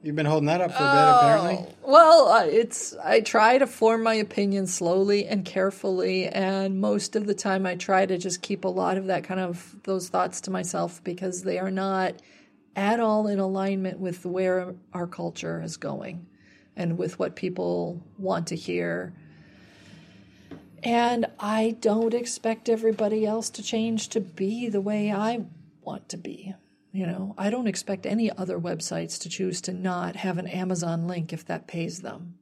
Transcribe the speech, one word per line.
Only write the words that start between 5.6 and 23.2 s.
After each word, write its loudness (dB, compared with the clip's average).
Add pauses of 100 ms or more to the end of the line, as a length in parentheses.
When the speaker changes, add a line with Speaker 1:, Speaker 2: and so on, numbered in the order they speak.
Speaker 2:
and -2
most 0
of -2
the 0
time -2
I -4
try 2
to -2
just -6
keep -6
a 0
lot 0
of -4
that -2
kind -4
of, -8
those -4
thoughts -2
to -8
myself -4
because -8
they -2
are -4
not -2 (640)
at 2
all 2
in 0
alignment -2
with -6
where 0 (200)
our -4
culture -8
is -10
going -10 (520)
and -2
with -6
what -4
people -4 (160)
want -4
to -6
hear. -6 (1700)
And 2 (160)
I 0
don't 2
expect -4
everybody 2